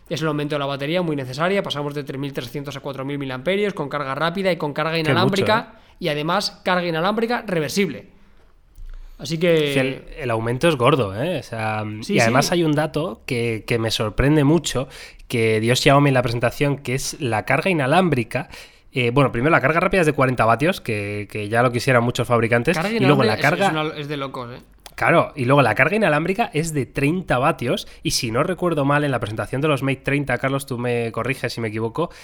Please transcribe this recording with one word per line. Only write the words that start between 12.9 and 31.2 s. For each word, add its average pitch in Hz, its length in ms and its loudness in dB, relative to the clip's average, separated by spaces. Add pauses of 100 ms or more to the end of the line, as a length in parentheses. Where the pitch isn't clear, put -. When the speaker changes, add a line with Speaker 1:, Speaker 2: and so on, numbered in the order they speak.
Speaker 2:
que, 117 400 -2
que 117 140 0
me 110 100 -2
sorprende 131 540 2
mucho, 139 460 2 (400)
que 110 320 2
dio 117 120 2
Xiaomi 143 360 6
en 135 60 4
la 127 60 4
presentación, 123 580 0
que 123 160 -4
es 135 260 -8
la 110 240 -2
carga 156 240 0
inalámbrica. 147 800 0 (420)
Eh, 123 200 0
bueno, 131 200 4
primero 120 200 0
la 160 100 6
carga 151 180 2
rápida 190 220 2
es 156 60 4
de 151 40 6
cuarenta 131 320 2
vatios, 117 380 2
que, 104 500 -6
que 104 160 -6
ya 117 160 2
lo 127 80 4
quisieran 120 320 4
muchos 120 240 0
fabricantes, 120 480 2
Speaker 1:
Carga 180 160 -2
Speaker 2:
y 233 80 0
luego 135 240 6
la - 140 2
Speaker 1:
inalámbrica 135 100 2 (200)
es, 180 40 2
Speaker 2:
carga 156 120 -2
Speaker 1:
es 156 100 -4
una, 151 80 -10
es 143 80 -10
de 151 80 -6
locos, 131 360 -8
¿eh? - 80 -16 (340)
Speaker 2:
Claro, 135 420 4
y 127 80 -2
luego 139 160 6
la 113 140 2
carga 170 200 4
inalámbrica 190 580 0
es 156 200 -4
de 135 120 -2
treinta 143 520 0
vatios, 147 500 -2 (160)
y - 80 -2
si 113 200 -2
no 123 120 2
recuerdo 175 400 0
mal, 147 220 2
en 143 60 0
la 117 100 -2
presentación 110 400 -4
de 156 80 2
los 143 120 0
Mate 135 220 -2
treinta, 135 360 0
Carlos, 135 260 -2
tú 123 120 -6
me 120 360 -2
corriges 120 400 -4